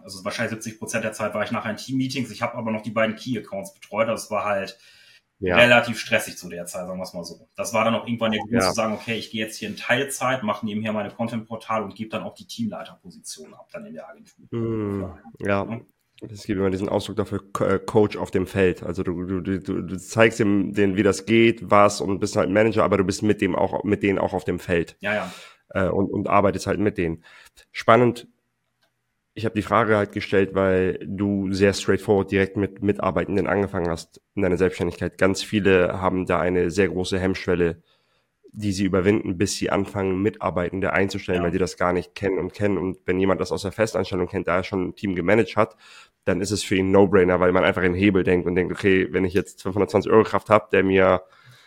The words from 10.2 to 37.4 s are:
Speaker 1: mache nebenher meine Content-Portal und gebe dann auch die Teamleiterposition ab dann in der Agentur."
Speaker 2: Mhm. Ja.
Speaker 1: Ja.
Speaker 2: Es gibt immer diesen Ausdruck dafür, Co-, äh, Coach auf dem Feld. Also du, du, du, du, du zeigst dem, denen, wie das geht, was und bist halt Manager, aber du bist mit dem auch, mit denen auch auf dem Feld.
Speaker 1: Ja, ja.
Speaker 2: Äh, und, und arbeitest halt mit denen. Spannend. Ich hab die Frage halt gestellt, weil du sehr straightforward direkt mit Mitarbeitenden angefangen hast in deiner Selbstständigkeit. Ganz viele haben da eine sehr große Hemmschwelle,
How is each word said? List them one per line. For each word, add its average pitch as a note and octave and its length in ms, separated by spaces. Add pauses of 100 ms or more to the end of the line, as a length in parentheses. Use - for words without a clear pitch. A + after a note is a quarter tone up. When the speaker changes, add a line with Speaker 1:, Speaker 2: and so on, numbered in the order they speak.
Speaker 1:
mache G#2 220
nebenher G#2+ 260
meine G#2 200
Content-Portal A2+ 720
und F#2+ 120
gebe G#2+ 140
dann - 140
auch G2 100
die - 120
Teamleiterposition - 1080
ab - 180
dann A2+ 140
in - 80
der - 160
Agentur." - 400
Speaker 2:
Mhm. G#2 640 (260)
Ja. G2 260
Speaker 1:
Ja. A#2 160 (400)
Speaker 2:
Es A2 240
gibt G#2 120
immer F#2+ 120
diesen F#2+ 200
Ausdruck G2 280
dafür, G2+ 340
Co-, - 140
äh, F#2+ 120
Coach G#2+ 380
auf - 160
dem F#2 160
Feld. F#2 340
Also F2+ 220
du, F2+ 220
du, F#2 160
du, F#2+ 180
du, F2+ 220
du F2+ 180
zeigst A2+ 400
dem, G2+ 340
denen, G2+ 220
wie G#2 80
das F#2+ 220
geht, A2+ 440
was G2+ 320
und F#2+ 180
bist G#2 180
halt F#2 120
Manager, G#2 340
aber F#2+ 140
du F#2+ 60
bist F#2+ 180
mit G#2 200
dem F2+ 140
auch, - 280
mit G#2 180
denen G2 160
auch F#2+ 160
auf F2+ 120
dem F2+ 120
Feld. E2+ 440
Speaker 1:
Ja, G#2 120
ja. F#2 200 (360)
Speaker 2:
Äh, F#2 200
und, F#2+ 200
und G2 200
arbeitest F#2+ 380
halt G2 120
mit G2+ 180
denen. E2 260 (480)
Spannend. A#2+ 560 (1080)
Ich G#2+ 80
hab G#2+ 80
die G#2+ 80
Frage G#2+ 360
halt G2+ 160
gestellt, G2 420
weil F#2 500
du G2 460
sehr G2 220
straightforward G2 580
direkt F#2+ 240
mit G2 260
Mitarbeitenden F#2+ 640
angefangen F#2+ 420
hast - 320 (120)
in G2 100
deiner F2+ 120
Selbstständigkeit. F2+ 600
Ganz F#2+ 260
viele F#2+ 560
haben F#2 260
da E2+ 140
eine F2+ 320
sehr F#2 160
große F2+ 320
Hemmschwelle, F2 640 (720)